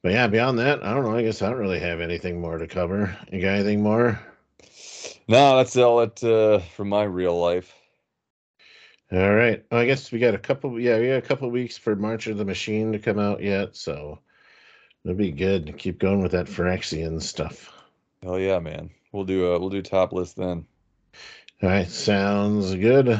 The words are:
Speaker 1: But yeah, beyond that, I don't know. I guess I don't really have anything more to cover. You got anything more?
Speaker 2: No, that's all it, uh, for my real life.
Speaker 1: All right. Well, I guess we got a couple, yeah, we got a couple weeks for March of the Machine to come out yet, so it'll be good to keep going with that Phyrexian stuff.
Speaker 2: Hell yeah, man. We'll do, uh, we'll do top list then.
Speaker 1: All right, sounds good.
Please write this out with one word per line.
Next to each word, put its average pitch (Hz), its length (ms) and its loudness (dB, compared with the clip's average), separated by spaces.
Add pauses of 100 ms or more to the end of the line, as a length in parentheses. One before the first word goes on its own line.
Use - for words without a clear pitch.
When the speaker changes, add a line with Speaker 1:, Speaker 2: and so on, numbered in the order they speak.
Speaker 1:
But 92 80 2
yeah, 120 140 4
beyond 117 320 2
that, 139 260 0
I 98 80 -2
don't 135 120 0
know. 110 120 -2
I 120 60 0
guess 110 180 -2
I 98 80 0
don't 127 100 -4
really 95 220 -2
have 85 220 -4
anything 85 360 -6
more 82 200 -6
to 80 80 -6
cover. 92 500 -4 (160)
You 95 80 -6
got 95 140 0
anything 104 280 0
more? 110 380 2 (1080)
Speaker 2:
No, 135 280 8
that's 127 220 4
all 120 220 6
it, 113 220 -2
uh, 110 360 4
for 87 260 -8
my 101 200 0
real 90 360 -2
life. 87 340 -2 (1400)
Speaker 1:
All 95 240 2
right. 113 360 2
Well, 117 100 2
I 120 60 2
guess 135 260 -2
we 120 60 -6
got 117 160 2
a - 40 -6
couple, 135 400 -4
yeah, 120 200 2
we 120 100 2
got 135 80 2
a - 60 -2
couple 135 280 -4
weeks 120 280 -6
for 107 180 -2
March 107 300 -6
of 107 100 -6
the 107 80 -4
Machine 107 480 -4
to 107 60 -4
come 104 200 -2
out 104 240 -2
yet, 98 340 -4
so 76 420 -10 (880)
it'll 90 100 -4
be 98 160 -2
good 92 360 0
to 73 40 -12
keep - 280 -8
going 98 200 2
with 92 120 0
that 87 160 -2
Phyrexian 82 720 -4
stuff. - 500 -10 (500)
Speaker 2:
Hell 92 160 -6
yeah, 95 200 0
man. 80 320 -8 (220)
We'll 101 120 -6
do, 92 300 0
uh, 87 40 0
we'll 92 120 -4
do 98 100 -4
top 92 320 0
list 90 240 -6
then. 90 300 -6 (960)
Speaker 1:
All 95 80 2
right, 95 180 2
sounds 101 840 0
good. 123 340 6 (120)